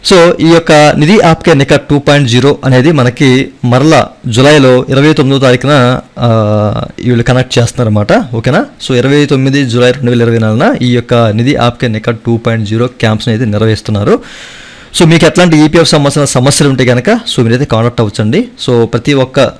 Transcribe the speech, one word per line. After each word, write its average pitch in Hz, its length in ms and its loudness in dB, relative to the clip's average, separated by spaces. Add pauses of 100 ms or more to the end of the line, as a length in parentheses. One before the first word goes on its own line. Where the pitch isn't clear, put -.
So 196 80 4 (300)
ఈ - 80 4
యొక్క 165 180 0 (280)
నిధి 160 140 2 (140)
ఆప్కే 160 320 0
నిఖర్ 139 280 2
టూ 143 80 0 (100)
పాయింట్ 143 260 2
జీరో 123 180 2 (160)
అనేది 131 320 2
మనకి 123 300 0 (420)
మరలా 139 280 2 (360)
జూలైలో 135 360 4 (220)
ఇరవై 139 260 2
తొమ్మిదో 135 260 0
తారీఖున, 127 280 0 (540)
ఆ, - 20 2 (800)
వీళ్ళు 117 220 0
కనెక్ట్ 127 260 -2
చేస్తున్నారన్నమాట, 110 560 -2 (260)
ఓకేనా? 131 220 -2 (240)
So - 60 -8 (100)
ఇరవై 139 180 2 (140)
తొమ్మిది 135 280 0 (120)
జూలై 123 240 2
రెండు 127 160 -2
వేల 117 140 0
ఇరవై 117 180 0
నాలుగున 110 220 0 (220)
ఈ - 80 0
యొక్క 120 180 -4 (240)
నిధి 131 160 0 (120)
ఆప్కే 120 280 -4
నిఖర్ 110 320 -6
టూ 117 80 0 (100)
పాయింట్ 113 280 -2
జీరో 113 140 -2 (160)
క్యాంప్స్ని 110 320 -2
అయితే 117 200 -2
నిర్వహిస్తున్నారు. 110 600 -2 (840)
So 175 140 4
మీకు 165 180 2
ఎట్లాంటి 175 340 2
ఈపీఎఫ్ 160 300 2
సంబంధించిన 143 320 0 (100)
సమస్యలు 139 380 0
ఉంటే 127 160 -2
కనుక 123 180 0 (240)
so 127 140 -2
మీరైతే 123 260 -2
కాంటాక్ట్ 117 320 -2
అవ్వచ్చండి. 110 380 -2 (240)
So 127 80 0 (180)
ప్రతి 131 220 -2 (100)
ఒక్క 131 140 -4 (220)